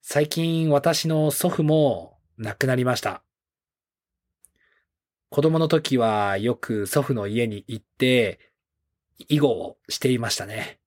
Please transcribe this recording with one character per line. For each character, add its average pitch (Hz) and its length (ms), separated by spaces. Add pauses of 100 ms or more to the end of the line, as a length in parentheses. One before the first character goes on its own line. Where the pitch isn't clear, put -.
最 151 260
近 165 440
私 151 360
の 156 220
祖 - 220
父 165 100
も 151 560 (220)
亡 107 160
く - 100
な 131 80
り 127 100
ま 123 120
し - 60
た。 95 200 (2000)
子 143 140
供 160 160
の 160 80
時 156 320
は 104 400
よ 117 160
く 104 320
祖 147 160
父 131 100
の 104 140
家 117 180
に 104 220
行 113 160
っ - 20
て、 123 540 (880)
囲 151 100
碁 143 120
を 87 280 (120)
し - 100
て 127 120
い 123 60
ま 113 140
し - 60
た 95 100
ね。 - 400